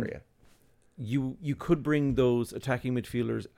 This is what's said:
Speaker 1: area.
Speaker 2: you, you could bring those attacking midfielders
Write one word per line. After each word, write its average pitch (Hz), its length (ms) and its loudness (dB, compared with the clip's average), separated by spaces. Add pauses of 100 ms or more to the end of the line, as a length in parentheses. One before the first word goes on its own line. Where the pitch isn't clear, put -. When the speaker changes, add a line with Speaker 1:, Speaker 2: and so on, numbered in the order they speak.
Speaker 1:
area. - 180 -6 (760)
Speaker 2:
you, 131 440 -2
you 143 160 -2
could 165 260 2
bring 147 320 2
those 120 380 4
attacking 123 420 -2
midfielders 113 520 -2 (120)